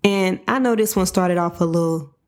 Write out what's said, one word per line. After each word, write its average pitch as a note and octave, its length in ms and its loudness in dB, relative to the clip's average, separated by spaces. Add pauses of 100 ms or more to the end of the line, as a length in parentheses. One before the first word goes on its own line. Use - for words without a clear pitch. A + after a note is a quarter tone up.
and G3 460 0
I C4 100 0
know B3 160 2
this G#3+ 220 -2
one F#3 100 2
started F3+ 320 0
off E3+ 220 -4
a F3 40 2
little E3 520 -2 (120)